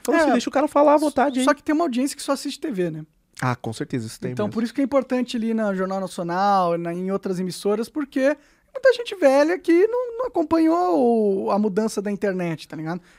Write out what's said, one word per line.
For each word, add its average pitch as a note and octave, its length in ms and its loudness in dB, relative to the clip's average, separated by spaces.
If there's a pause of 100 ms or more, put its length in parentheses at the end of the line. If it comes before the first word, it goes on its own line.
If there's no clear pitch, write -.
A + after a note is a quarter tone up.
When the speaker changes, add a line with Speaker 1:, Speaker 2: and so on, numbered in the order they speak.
Speaker 1:
Então, C4 140 -2
Speaker 2:
É. E4+ 80 4
Speaker 1:
assim, C#4 100 4
deixa B3 180 0
o - 20 -10
cara C#4+ 140 2
falar D4 280 4
à D#4 40 6
vontade C#4 400 0
aí. B3+ 60 2
Speaker 2:
Só D4 100 4
que - 80 -18
tem D#4 120 -2
uma E4 100 2
audiência C4 320 -2
que - 60 -14
só C#4 100 -2
assiste C#4 280 -6
T D#4+ 100 -6
V, F3+ 200 -2
né? D#3 160 -10 (340)
Speaker 1:
Ah, B2+ 160 0
com A2+ 160 -10
certeza, B2 360 -6
isso - 120 -16
tem B2+ 120 -6
Speaker 2:
Então, G#3 140 -2
Speaker 1:
mesmo. - 80 -6
Speaker 2:
por A3+ 100 -2
isso A3+ 100 -6
que C#4+ 60 -2
é C#4 40 2
importante B3+ 520 -2
ali A3+ 180 -2
na G#3+ 200 0
Jornal F#3+ 260 -4
Nacional, F3+ 760 0
na, E3+ 160 -4
em F#3 180 -4
outras F#3+ 300 -4
emissoras, G3+ 480 -4
porque C#4 480 -2 (360)
muita C5 220 4
gente A#4 220 -10
velha D4+ 420 4
que F4+ 300 4
não, A#4+ 300 -4
não B4+ 80 -4
acompanhou D#4 1200 2
o, G#3+ 40 0
a G3+ 80 2
mudança G#3+ 420 -2
da G3+ 100 -4
internet, F#3 580 -4
tá D3+ 80 -14
ligado? E3 240 -8 (180)